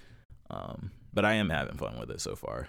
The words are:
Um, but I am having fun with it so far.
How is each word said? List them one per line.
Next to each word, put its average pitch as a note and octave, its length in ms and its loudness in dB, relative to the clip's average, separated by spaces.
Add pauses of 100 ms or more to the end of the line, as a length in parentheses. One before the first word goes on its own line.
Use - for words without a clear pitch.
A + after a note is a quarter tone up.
(500)
Um, - 420 -8 (200)
but G2+ 120 6
I G#2 100 8
am G#2 160 4
having D2 260 0
fun A1 220 -4
with A#1 120 -8
it - 100 -6
so - 160 -4
far. - 320 -6